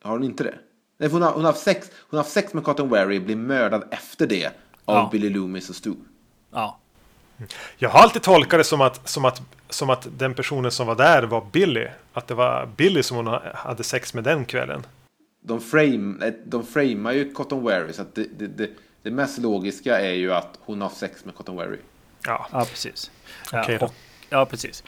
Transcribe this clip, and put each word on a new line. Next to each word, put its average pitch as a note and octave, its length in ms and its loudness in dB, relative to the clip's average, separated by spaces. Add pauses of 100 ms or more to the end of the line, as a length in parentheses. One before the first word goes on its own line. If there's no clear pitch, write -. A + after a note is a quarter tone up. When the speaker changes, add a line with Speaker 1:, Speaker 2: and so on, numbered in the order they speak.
Speaker 1:
har G#2 80 -8
hon A#2 120 -2
inte C3 200 -6
det? - 120 -6 (420)
Nej, D3+ 120 -2
för D3 40 0
hon E3+ 80 2
har, E3+ 100 4
hon D#3 140 -2
har D#3+ 60 6
haft D3+ 120 -4
sex, - 280 -2 (180)
hon D3+ 80 -4
har D3+ 60 0
haft - 100 -8
sex G3 200 -2
med D#3 100 -4
Cotton C#3+ 260 -2
Weary, G2 300 2
blir G#2 160 -4
mördad A2+ 560 0
efter - 360 -4
det F#2 180 -2 (400)
av G#2+ 100 2
Speaker 2:
Ja. A2 160 4
Speaker 1:
Billy G#2 180 0
Loomis F#2+ 400 -4
och F2+ 60 -14
Stu. G#2 180 -6 (580)
Speaker 2:
Ja. A2 280 -8 (1000)
Speaker 3:
Jag A#2+ 120 0
har C3+ 100 10
alltid A3 220 8
tolkat F3 380 6
det D3+ 40 6
som C#3+ 180 2
att, - 280 2
som C#3 160 -2
att, B2 160 2 (280)
som C#3 200 -4
att B2+ 180 0 (100)
den C3 160 -2
personen B2+ 380 -2
som A#2+ 160 -2
var A#2 80 0
där C3+ 280 8
var A2+ 280 -2
Billy. C#3 360 2 (260)
Att A#2+ 140 -8
det B2 60 -8
var B2 440 0
Billy E3 260 4
som B2 140 -4
hon A#2 100 -4
ha-, A#2 140 -2 (140)
hade A#2 280 -8
sex - 300 -6
med A#2 100 -6
den C#3+ 220 0
kvällen. C3 380 -6 (600)
Speaker 1:
De A2+ 160 -6
frame-, A#2 680 0
eh, A2+ 60 -2 (120)
de A#2 200 -6
framar A#2+ 460 0
ju C#3 220 -2
Cotton C3+ 320 -6
Weary F2+ 280 0
så G2+ 80 -12
att F2+ 140 -14
det, A2 120 -4 (100)
det, G#2 100 -8
det, G2+ 220 -6 (340)
det G#2+ 80 -6
mest C#3 260 -2
logiska G#2 600 0
är F#2+ 140 0
ju F2+ 200 0
att - 260 -4
hon G#2 220 -10
har F#2+ 60 -4
haft - 120 -10
sex - 260 -10
med F#2 100 -18
Cotton F#2 220 -14
Weary. F#2 200 -8 (480)
Speaker 3:
Ja. A#2 260 -4
Speaker 2:
Ja, B2 180 0
precis. - 420 -12 (400)
Ja, A#2 120 -2
Speaker 3:
Okej A2+ 160 0
då. B2 60 0
Speaker 2:
och, A#2+ 80 -10 (360)
ja, C3+ 160 4
precis. - 420 -12